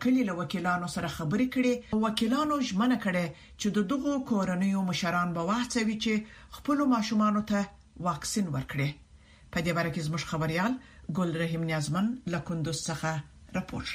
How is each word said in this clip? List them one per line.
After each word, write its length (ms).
کلي 280
له 100
وکیلانو 560
سره 220
خبرې 380
کړي. 200
وکیلانو 520
ژمنه 340
کړې 220
چې 160
د 20
دغو 220
کورنیو 580
مشران 480
به 140
وهڅوي 540
چې 80
خپلو 340
ماشومانو 520
ته 80
واکسین 480
ورکړي. 340
په 120
دې 120
باره 160
کې 140
زموږ 160
خبریال 400
ګل 120
رحیم 280
نیازمن 400
له 140
کندوز 400
څخه 220
راپورټ 380